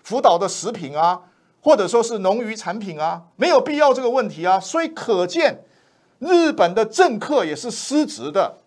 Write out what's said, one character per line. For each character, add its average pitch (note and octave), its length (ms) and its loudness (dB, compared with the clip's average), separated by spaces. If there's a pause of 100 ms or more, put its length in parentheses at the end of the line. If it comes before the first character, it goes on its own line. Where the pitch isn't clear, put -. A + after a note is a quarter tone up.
福 A#3+ 180 -4
岛 A3 160 6
的 F#3+ 120 -2
食 F#3 240 -6
品 D3+ 240 -10
啊， F3 240 0 (400)
或 D4 160 6
者 G3+ 100 0
说 A#3 160 2
是 A#3 160 -4
农 G3 240 0
渔 A3 140 -8
产 F#3+ 220 -8
品 F#3+ 200 -10
啊， E3+ 240 -4 (140)
没 D#4+ 120 0
有 D4+ 120 6
必 D4+ 160 -4
要 D4 180 4
这 C4 80 -4
个 A#3+ 80 0
问 B3 180 0
题 D#3 160 -10
啊。 F#3 140 2
所 D#4 240 -4
以 E4 60 -4
可 G3+ 360 -2
见 A#3+ 380 0 (560)
日 E4+ 320 2
本 F#3 240 2
的 A3 100 2
政 A#3 340 2
客 C4 260 0
也 D#3 100 -4
是 A#3+ 160 -8
失 C#4+ 340 -2
职 D3+ 280 -10
的 E3+ 340 0